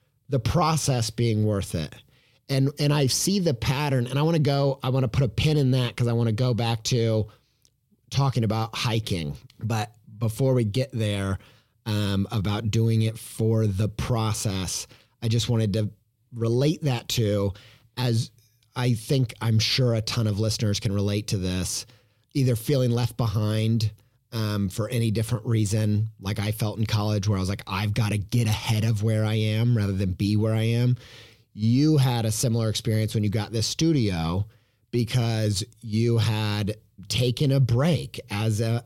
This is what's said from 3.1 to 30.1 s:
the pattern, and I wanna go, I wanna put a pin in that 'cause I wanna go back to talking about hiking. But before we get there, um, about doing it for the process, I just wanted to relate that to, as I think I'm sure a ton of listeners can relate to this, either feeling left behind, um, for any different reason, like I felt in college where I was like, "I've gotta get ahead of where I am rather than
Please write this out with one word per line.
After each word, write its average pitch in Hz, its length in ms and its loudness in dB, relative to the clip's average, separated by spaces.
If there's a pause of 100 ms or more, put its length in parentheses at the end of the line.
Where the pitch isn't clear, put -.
the 165 160 0
pattern, 131 540 0
and 135 100 -2
I 147 40 2
wanna 165 180 2
go, 139 420 2
I 131 80 -2
wanna 131 180 2
put - 140 0
a 127 60 2
pin 151 280 0
in 135 160 4
that 123 240 0
'cause 120 120 0
I 117 40 2
wanna 117 200 2
go 127 220 2
back 113 300 -2
to 113 420 2 (840)
talking 127 340 2
about 110 300 -2
hiking. 101 640 -4 (240)
But 110 320 -4 (260)
before 127 360 0
we 120 100 2
get 123 280 -2
there, 101 460 -2 (480)
um, 101 440 0
about 104 400 -2
doing 113 320 2
it 110 160 -2
for 110 480 0
the 101 220 0
process, 107 1000 -4 (360)
I 117 60 -2
just 113 200 0
wanted 113 260 0
to 107 160 -2 (420)
relate 123 500 0
that 127 280 -2
to, 101 420 0 (440)
as 123 340 0 (440)
I 123 200 2
think 131 460 0
I'm 113 180 2
sure 120 360 2
a 110 80 0
ton 110 240 -2
of 101 140 0
listeners 107 400 0
can 98 120 -2
relate 101 360 0
to 110 100 -2
this, 92 480 -4 (480)
either 127 220 2
feeling 127 340 0
left 117 260 0
behind, 110 760 0 (420)
um, 104 360 -2
for 107 220 -4
any 117 200 0
different 110 360 -2
reason, 107 640 0 (100)
like 98 180 -4
I 104 140 -2
felt 107 260 -4
in 110 60 0
college 104 420 0
where 101 120 0
I - 20 -2
was 92 80 -2
like, 101 180 -6
"I've 101 280 -2
gotta 107 240 0
get 117 280 0
ahead 110 380 0
of 110 180 0
where 110 220 2
I 107 100 0
am 110 420 2
rather 101 160 0
than 95 200 0